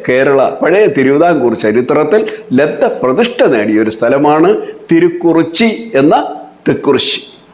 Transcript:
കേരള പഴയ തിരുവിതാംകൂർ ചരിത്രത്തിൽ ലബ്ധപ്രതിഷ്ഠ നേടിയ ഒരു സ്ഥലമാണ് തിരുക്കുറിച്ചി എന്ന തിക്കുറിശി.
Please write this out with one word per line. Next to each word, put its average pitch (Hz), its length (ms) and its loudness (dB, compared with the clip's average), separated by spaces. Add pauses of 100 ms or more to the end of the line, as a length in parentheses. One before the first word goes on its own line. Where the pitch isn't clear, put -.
കേരള 135 320 2 (220)
പഴയ 196 240 2 (120)
തിരുവിതാംകൂർ 139 560 2 (120)
ചരിത്രത്തിൽ 143 580 0 (360)
ലബ്ധപ്രതിഷ്ഠ 156 800 -2 (140)
നേടിയ 107 320 0
ഒരു 107 120 -4
സ്ഥലമാണ് 147 540 2 (400)
തിരുക്കുറിച്ചി 170 800 0 (320)
എന്ന 160 140 4 (520)
തിക്കുറിശി. 131 540 -2 (320)